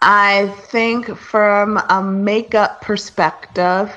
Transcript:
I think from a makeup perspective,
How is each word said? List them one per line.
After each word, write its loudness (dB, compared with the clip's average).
I 4
think -4
from 0
a 2
makeup -2
perspective, -2